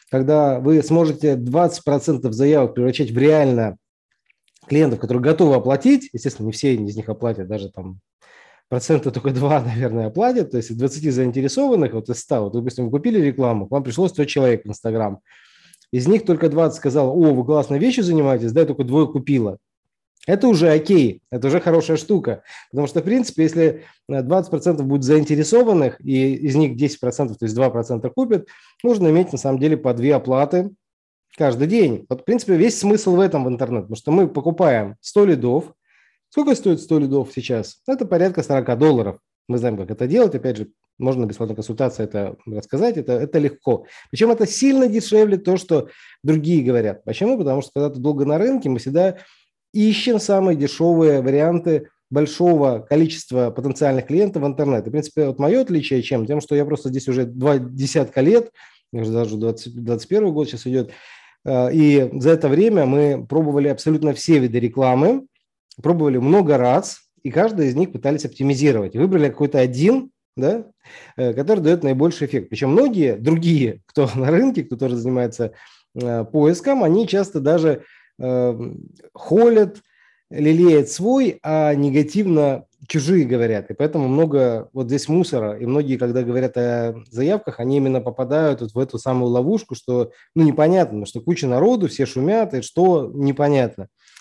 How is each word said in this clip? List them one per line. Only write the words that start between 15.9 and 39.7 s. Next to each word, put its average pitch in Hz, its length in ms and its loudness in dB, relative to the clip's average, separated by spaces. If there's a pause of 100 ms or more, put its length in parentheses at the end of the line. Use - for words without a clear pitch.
Из 123 160 -2
них 214 160 2
только 165 240 2
двадцать 156 300 0
сказало: 135 320 0
"О, 156 220 4
вы 127 120 0
классной 143 340 0
вещью 247 240 0
занимаетесь", 135 480 2
да, 156 120 4
и - 20 0
только 143 180 -2
двое 143 240 2
купило. 127 520 -2 (680)
Это 202 200 2
уже 170 220 4
окей, 156 520 2 (100)
это 123 160 -4
уже 160 120 2
хорошая 160 380 0
штука. 156 460 -2 (260)
Потому 143 180 -4
что, 156 120 -4
в 160 40 -4
принципе, 214 400 0
если, 160 400 0 (260)
э, 139 120 -4
двадцать 180 300 -2
процентов 151 340 -2
будет 135 180 -2
заинтересованных, 156 1040 2
и 135 300 0
из 139 200 -2
них 143 200 2
десять 147 240 -2
процентов, 123 380 -4
то 117 80 -6
есть 110 100 -4
два 127 160 2
процента 117 380 -4
купят, 233 380 -2 (360)
можно 220 240 2
иметь, 175 240 2
на 135 80 -6
самом 135 200 -2
деле, 151 180 0
по 127 160 -2
две 123 200 0
оплаты 143 560 0 (680)
каждый 139 320 0
день. 175 420 0
Вот, 127 120 -8
в - 40 -20
принципе, 202 320 0
весь 208 200 2
смысл 202 380 2
в 180 60 4
этом, 156 240 0
в - 20 -2
интернет, 120 360 -4
потому 107 120 -12
что - 160 -6
мы 180 160 4
покупаем 135 760 0
сто - 240 2
лидов. 135 480 0 (560)
Сколько 294 240 0
стоит 180 280 0
сто 160 180 0
лидов 135 340 -2
сейчас? 120 540 -6
Это 262 180 -2
порядка 180 380 0
сорока 131 320 -2
долларов. 120 440 2 (280)
Мы 123 100 -2
знаем, 117 200 -2